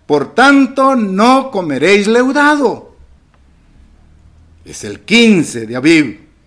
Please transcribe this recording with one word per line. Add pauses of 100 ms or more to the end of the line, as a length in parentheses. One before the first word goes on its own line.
por
tanto
no
comeréis
leudado." (1700)
Es
el
quince
de
Aviv, (260)